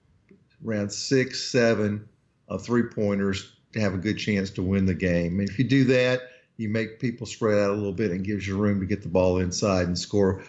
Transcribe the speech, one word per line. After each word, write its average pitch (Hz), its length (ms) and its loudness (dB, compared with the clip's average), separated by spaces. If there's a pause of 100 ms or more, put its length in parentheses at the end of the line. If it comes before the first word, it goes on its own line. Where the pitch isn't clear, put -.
(640)
around 104 280 -4
six, - 580 -2
seven, 107 560 2 (440)
uh, 98 80 -4
three-pointers 101 960 -2 (180)
to 113 80 -6
have 101 140 0
a 98 40 -4
good 90 200 -2
chance 98 340 -2
to 104 100 -6
win 95 240 2
the 92 80 2
game. 87 460 0
And 101 100 -2
if 98 80 -8
you 135 60 2
do 131 220 4
that, 127 380 2 (340)
you 110 100 -6
make 110 320 -4
people 120 260 -6
spread 104 340 2
out 101 100 4
a 101 60 0
little 101 180 -2
bit 104 180 -2
and 92 140 -4
gives 98 200 -4
you 98 120 -2
room 101 240 2
to 92 40 -2
get 98 180 -2
the - 40 -10
ball 92 320 4
inside 90 480 0
and 87 100 -2
score, 95 520 0